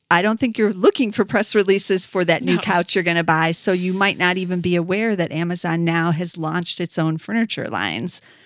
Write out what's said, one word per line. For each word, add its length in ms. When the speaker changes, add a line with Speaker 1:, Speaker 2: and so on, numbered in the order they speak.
Speaker 1:
I 120
don't 180
think 160
you're 160
looking 400
for 140
press 280
releases 520
for 180
that 180
new 140
Speaker 2:
No. 60
Speaker 1:
couch 320
you're 100
gonna 180
buy. 300
So 200
you 200
might 240
not 220
even 240
be 120
aware 400
that 180
Amazon 520
now 280
has 260
launched 420
its 180
own 200
furniture 500
lines. 540